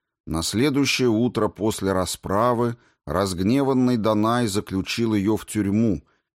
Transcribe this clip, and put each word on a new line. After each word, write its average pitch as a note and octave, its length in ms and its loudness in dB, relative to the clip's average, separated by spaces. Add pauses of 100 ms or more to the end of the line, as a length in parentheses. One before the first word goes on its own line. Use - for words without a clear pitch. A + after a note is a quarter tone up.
(260)
На D#2+ 160 -4
следующее C3 640 0
утро A2 380 2
после G2 460 -2
расправы A2+ 840 0 (300)
разгневанный A#2+ 880 2
Данай A2 520 0
заключил G#2 640 -2
её G#2 220 2
в - 100 -8
тюрьму G#2 560 0 (360)